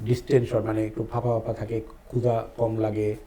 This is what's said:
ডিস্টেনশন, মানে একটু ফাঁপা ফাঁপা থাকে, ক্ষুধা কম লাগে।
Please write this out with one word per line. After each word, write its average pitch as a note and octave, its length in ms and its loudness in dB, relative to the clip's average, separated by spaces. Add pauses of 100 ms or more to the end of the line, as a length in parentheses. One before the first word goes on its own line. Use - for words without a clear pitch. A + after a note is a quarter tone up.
ডিস্টেনশন, A#2+ 640 2
মানে A2 240 0
একটু A2 260 -6
ফাঁপা A#2+ 160 0
ফাঁপা A2+ 240 0
থাকে, A2+ 280 -4
ক্ষুধা A#2 640 0 (120)
কম A2+ 200 0
লাগে। G#2+ 400 0 (100)